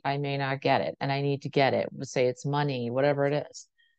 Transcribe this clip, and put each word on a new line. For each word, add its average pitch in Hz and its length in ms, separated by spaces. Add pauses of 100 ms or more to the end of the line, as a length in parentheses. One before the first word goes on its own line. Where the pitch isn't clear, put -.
I 139 140
may 139 180
not 135 240
get 131 220
it. - 180
And 139 100
I 139 120
need 143 200
to 147 60
get 131 260
it. 110 160
We'll 139 140
say 131 220
it's 127 180
money, 139 460
whatever 139 360
it 143 240
is. - 160 (320)